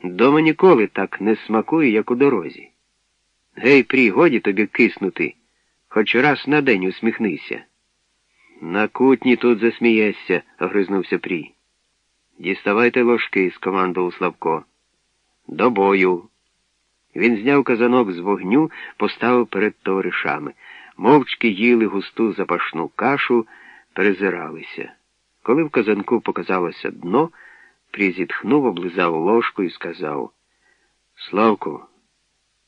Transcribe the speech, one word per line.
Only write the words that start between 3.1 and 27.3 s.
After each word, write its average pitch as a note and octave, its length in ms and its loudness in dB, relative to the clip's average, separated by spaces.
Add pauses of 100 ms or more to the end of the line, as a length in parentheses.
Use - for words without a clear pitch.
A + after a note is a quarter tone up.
Гей, C3+ 280 6
Прі, B2+ 280 2
годі A#2+ 300 4
тобі G2+ 260 0
киснути, F#2+ 680 -2 (540)
хоч G#2+ 260 0
раз C3+ 340 2
на D3 120 4
день A2 240 2
усміхнися». F#2+ 800 -4 (960)
«На G2+ 280 -2
кутні B2+ 480 2
тут A#2+ 220 2
засмієшся», G#2+ 840 0 (180)
огризнувся F#2 580 -2
Прі. E2 340 -8 (840)
«Діставайте A2 640 0
ложки», A2 480 0
скомандував F2+ 640 -2
Славко. E2 500 -4 (840)
«До G#2+ 220 0
бою». F#2+ 580 0 (880)
Він A2+ 200 0
зняв C3+ 280 0
казанок A#2+ 480 0
з E2+ 60 -8
вогню, G2 520 -2 (260)
поставив A#2 500 -2
перед G2+ 360 -4
товаришами. F2 680 -4 (440)
Мовчки B2 520 2
їли A2 380 2
густу G2 460 -4
запашну E2 560 -4
кашу, B2 580 -2 (460)
перезиралися. F2 1000 -4 (500)
Коли D3 220 0
в D3 60 -6
казанку G#2 500 0
показалося F2+ 680 -4
дно, C3 400 -2 (600)